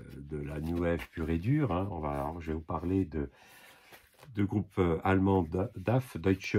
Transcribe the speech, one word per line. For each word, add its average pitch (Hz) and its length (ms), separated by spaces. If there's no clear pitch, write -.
de 73 200
la 73 220
new 82 180
wave 85 320
pure 78 220
et 82 80
dure, 127 320
hein, 92 180
on 85 100
va, 73 120
alors, 73 280
je 80 120
vais - 20
vous 80 80
parler 85 440
de, 76 260
de 101 80
groupes, 98 340
euh, 85 260
allemands, 95 380
Da-, 80 340
daf, 110 420
Deutsche 95 420